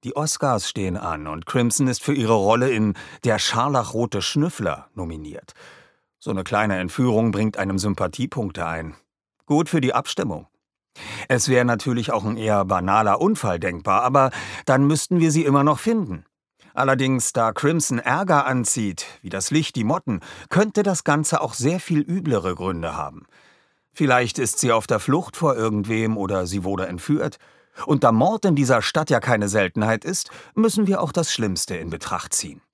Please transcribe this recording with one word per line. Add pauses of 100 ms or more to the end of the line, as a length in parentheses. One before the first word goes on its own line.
Die
Oscars
stehen
an
und
Crimson
ist
für
ihre
Rolle
in (300)
Der
scharlachrote
Schnüffler
nominiert. (640)
So
eine
kleine
Entführung
bringt
einem
Sympathiepunkte
ein. (500)
Gut
für
die
Abstimmung. (840)
Es
wäre
natürlich
auch
ein
eher
banaler
Unfall
denkbar,
aber (340)
dann
müssten
wir
sie
immer
noch
finden. (480)
Allerdings,
da
Crimson
Ärger
anzieht, (160)
wie
das
Licht
die
Motten, (280)
könnte
das
Ganze
auch
sehr
viel
üblere
Gründe
haben. (680)
Vielleicht
ist
sie
auf
der
Flucht
vor
irgendwem
oder
sie
wurde
entführt. (480)
Und
da
Mord
in
dieser
Stadt
ja
keine
Seltenheit
ist, (240)
müssen
wir
auch
das
Schlimmste
in
Betracht
ziehen. (120)